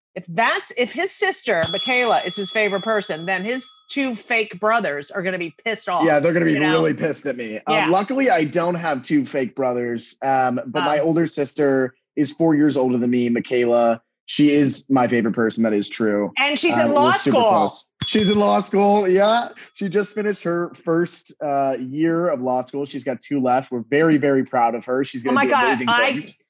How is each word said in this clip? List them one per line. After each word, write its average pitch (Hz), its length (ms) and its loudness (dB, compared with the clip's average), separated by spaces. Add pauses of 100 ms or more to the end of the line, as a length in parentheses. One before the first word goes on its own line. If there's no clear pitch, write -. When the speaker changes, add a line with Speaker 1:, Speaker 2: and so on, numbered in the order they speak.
(140)
Speaker 1:
"If 180 140 -14
that's, 233 500 -2
if 240 140 -2
his 359 200 -4
sister, 233 500 0 (100)
Michaela, 247 520 2
is 175 120 -6
his 196 160 -6
favorite 202 320 -2
person, 190 420 -4
then 185 180 -2
his 247 240 -6 (220)
two 269 240 -4
fake 220 460 -4
brothers 190 500 0
are 190 140 -6
gonna 185 160 -4
be 170 160 -8 (100)
pissed 214 240 -4
off." 175 160 0
Speaker 2:
Yeah, 151 140 4
they're 165 140 2
gonna 170 120 2
be 160 80 2
Speaker 1:
You 143 60 0
know? 156 140 2
Speaker 2:
really 160 200 2
pissed 139 320 -4
at 135 120 -4
me. 113 180 -10 (100)
Um, 156 100 0
Speaker 1:
Yeah. 160 120 2
Speaker 2:
luckily, 220 420 2
I 170 140 2
don't 170 320 -2
have 160 260 -4
two 143 240 0
fake 131 300 -4
brothers, 120 680 -4
um, 131 440 0
but 151 160 -4
my 151 160 2
Speaker 1:
Um, 151 80 0
Speaker 2:
older 165 180 2
sister 135 680 0 (200)
is 143 180 0
four 165 200 2
years 147 240 4
older 127 220 2
than 123 100 0
me, 123 200 0
Michaela. 120 720 2 (240)
She 147 260 4
is 143 400 2
my 127 160 4
favorite 113 260 0
person. 113 300 0
That 110 100 2
is 104 160 0
true. 104 480 0
Speaker 1:
And 285 220 -2
she's 320 180 0
Speaker 2:
Um, - 100 2
Speaker 1:
in 285 60 0
law 285 120 4
Speaker 2:
we're 339 80 4
super 381 240 2
Speaker 1:
school. 233 120 4
Speaker 2:
close. 160 360 0 (200)
She's 208 240 2
in 208 80 2
law 208 220 4
school. 202 480 2
Yeah. 214 420 2 (260)
She 202 140 -6
just 196 240 -2
finished 208 300 -4
her 175 320 -4
first, - 680 -2
uh, 139 380 0
year 160 480 0
of 143 140 -2
law 127 200 0
school. 139 240 -8
She's 139 180 -10
got 127 180 -6
two 143 200 -4
left. 127 300 0
We're 120 180 -6
very, 156 280 4
very 135 260 2
proud 117 320 0
of - 100 -10
her. 127 200 -2
She's 123 200 -8
Speaker 1:
Oh - 40 -2
Speaker 2:
gonna 254 60 2
Speaker 1:
my - 100 2
Speaker 2:
do - 60 0
Speaker 1:
God, 254 160 2
Speaker 2:
amazing 233 220 0
Speaker 1:
I, 240 220 2
Speaker 2:
things. - 260 -6 (120)